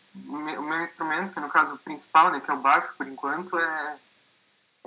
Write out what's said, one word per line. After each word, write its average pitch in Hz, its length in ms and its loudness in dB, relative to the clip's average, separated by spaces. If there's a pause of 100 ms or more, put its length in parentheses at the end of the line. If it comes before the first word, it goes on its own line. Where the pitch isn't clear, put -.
(280)
o 143 100 -8
me-, 151 180 -6
o 139 60 -6
meu 160 200 -2
instrumento, 165 500 -2
que 156 80 -8
no 147 80 -6
caso 151 260 2
o - 40 -12
principal, 160 520 4
né, 143 100 -2
que 151 100 -6
é 143 40 0
o 135 40 -2
baixo, 143 380 4
por 135 120 -8
enquanto, 151 500 -4
é, 156 400 -2 (880)